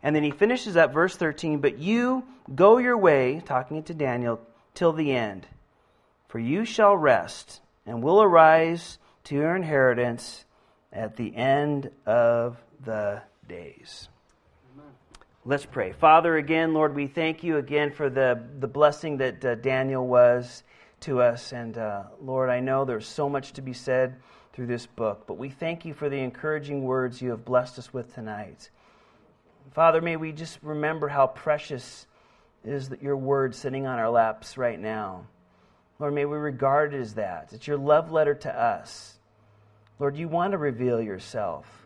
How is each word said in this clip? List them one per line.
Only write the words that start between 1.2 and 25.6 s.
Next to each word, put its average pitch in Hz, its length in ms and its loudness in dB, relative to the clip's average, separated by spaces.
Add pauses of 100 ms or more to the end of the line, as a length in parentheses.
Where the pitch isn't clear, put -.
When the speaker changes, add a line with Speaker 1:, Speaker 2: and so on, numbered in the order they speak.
Speaker 1:
"But 139 180 0
you 240 460 -2 (300)
go 196 220 8
your 247 220 2
way," 147 420 4
talking 143 440 -4
to 170 100 -12
Daniel, 123 440 -2 (360)
"till 170 180 2
the 151 200 -2
end. 107 340 -4 (840)
For 120 100 -10
you 147 280 -2
shall 208 280 4
rest, 131 680 0 (240)
and 117 160 -8
will 180 200 6
arise 165 760 6 (260)
to 147 100 -10
your 156 220 0
inheritance 127 880 0 (480)
at 110 240 -10
the 117 180 -6
end 139 560 0 (140)
of 117 580 2 (220)
the 104 380 -6 (260)
days." - 600 -18 (640)
Speaker 2:
Amen. 143 180 -20 (540)
Speaker 1:
Let's 139 180 -2
pray. 95 280 -6
Father, 165 440 6
again, 160 380 0
Lord, 151 200 2
we 143 120 -4
thank 160 360 -4
you 165 140 -2
again 147 340 0
for 147 200 -4
the, 127 320 2 (180)
the 131 80 -4
blessing 147 500 2
that, 131 240 -4
uh, 123 120 0
Daniel 131 520 -2
was 123 580 4 (360)
to 131 220 0
us. 120 300 0
And, 117 260 -10
uh, 104 240 -6 (180)
Lord, 131 300 -2
I 123 100 0
know 135 240 0
there's 117 220 -6
so 143 240 -4
much 139 240 -8
to 139 80 -14
be 131 100 -12
said 127 440 -2 (360)
through 123 140 -10
this 120 200 -6
book, 107 400 -6
but - 120 -10
we 131 100 -12
thank 165 380 -10